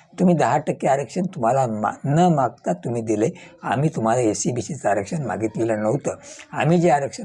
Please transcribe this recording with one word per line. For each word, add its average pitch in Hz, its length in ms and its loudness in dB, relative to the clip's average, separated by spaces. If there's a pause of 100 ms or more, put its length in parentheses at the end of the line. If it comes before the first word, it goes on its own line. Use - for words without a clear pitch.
(200)
तुम्ही 180 160 6
दहा 139 220 2
टक्के 156 300 -4
आरक्षण 143 340 -2
तुम्हाला 131 460 0
मा-, 107 280 -4 (100)
न 139 140 2
मागता 160 540 2
तुम्ही 123 280 -4
दिले. 110 280 0 (340)
आम्ही 139 320 0
तुम्हाला 113 260 0
एससी, 110 300 0
बीसीचं 123 380 -4
आरक्षण 104 360 -2
मागितलेलं 107 580 -2
नव्हतं. - 320 -2 (360)
आम्ही 151 300 2
जे 170 80 4
आरक्षण 143 360 0